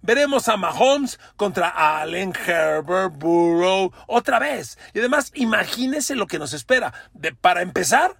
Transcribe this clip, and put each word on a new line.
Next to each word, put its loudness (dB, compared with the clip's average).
Veremos 2
a 2
Mahomes 0
contra 0
Allen, -2
Herbert, 0
Burrow, 2
otra 0
vez. -6
Y -2
además, 0
imagínense -2
lo -4
que -6
nos -8
espera. -2
De, -8
para 2
empezar 0